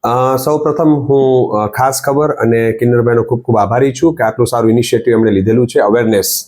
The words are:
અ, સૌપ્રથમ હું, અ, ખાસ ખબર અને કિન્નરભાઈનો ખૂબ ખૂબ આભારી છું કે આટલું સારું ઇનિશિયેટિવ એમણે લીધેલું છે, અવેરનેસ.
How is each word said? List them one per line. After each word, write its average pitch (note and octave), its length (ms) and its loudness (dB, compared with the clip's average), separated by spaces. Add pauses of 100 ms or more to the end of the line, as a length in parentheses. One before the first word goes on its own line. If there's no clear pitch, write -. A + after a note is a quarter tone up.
અ, B2+ 340 0
સૌપ્રથમ D3+ 520 -2
હું, C3+ 640 2
અ, G#2+ 140 -2
ખાસ C3 380 -2
ખબર C#3+ 260 0
અને A2+ 420 0
કિન્નરભાઈનો A#2+ 500 2
ખૂબ A#2+ 200 -4
ખૂબ A2+ 160 0
આભારી A#2+ 340 0
છું D#3+ 220 0
કે A#2 100 -4
આટલું A2+ 220 0
સારું A2+ 240 0
ઇનિશિયેટિવ A#2+ 420 0
એમણે A2+ 180 2
લીધેલું A2 360 2
છે, C#3 140 -2
અવેરનેસ. A2 680 0